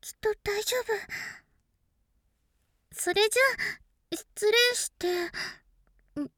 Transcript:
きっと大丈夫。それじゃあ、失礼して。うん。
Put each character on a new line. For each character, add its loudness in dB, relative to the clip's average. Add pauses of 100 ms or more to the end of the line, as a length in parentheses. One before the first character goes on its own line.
き -16
っ -16
と 0
大 -2
丈 -2
夫。 -4 (2000)
そ -2
れ 6
じ 2
ゃ 6 (720)
あ、 -6
失 -2
礼 4
し -4
て。 -2 (880)
う -4
ん。 -8